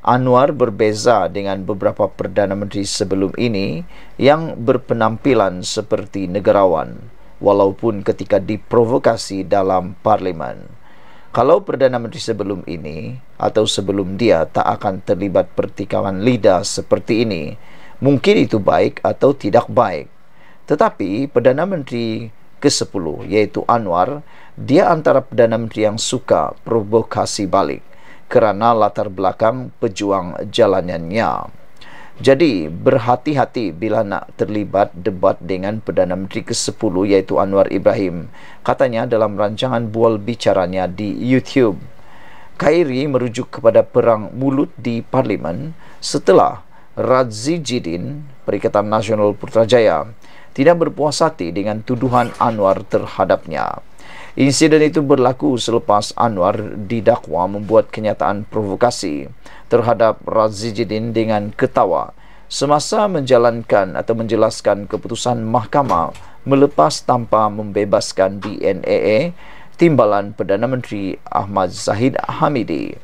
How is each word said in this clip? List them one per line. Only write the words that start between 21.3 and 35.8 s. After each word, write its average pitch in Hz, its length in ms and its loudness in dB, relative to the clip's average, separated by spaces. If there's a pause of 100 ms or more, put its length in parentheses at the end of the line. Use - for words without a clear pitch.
Menteri 117 640 -6 (240)
kesepuluh, 98 720 -2
iaitu 104 400 2
Anwar, 117 560 0 (320)
dia 127 320 4
antara 147 320 4
Perdana 113 400 2
Menteri 107 240 -2
yang 107 160 0
suka 98 640 0
provokasi 110 800 0
balik 85 400 0 (400)
kerana 113 480 4
latar 104 400 0
belakang 110 640 -2
perjuang 98 720 -2
jalanannya. 90 1120 -2 (580)
Jadi, 127 480 4
berhati-hati 120 1040 0
bila 107 320 -2
nak 101 320 -6
terlibat 101 560 0
debat 92 480 -2
dengan 95 400 -4
Perdana 90 400 -2